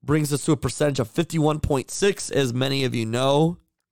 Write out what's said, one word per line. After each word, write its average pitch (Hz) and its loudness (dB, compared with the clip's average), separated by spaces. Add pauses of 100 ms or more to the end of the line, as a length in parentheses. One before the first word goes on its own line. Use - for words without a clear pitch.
Brings 147 0
us 139 -4
to 160 2
a 147 4
percentage 139 -2
of 117 -2
fifty-one 156 0
point - 0
six. - -2
As 127 0
many 135 -2
of 123 -2
you 113 -2
know, 139 2 (340)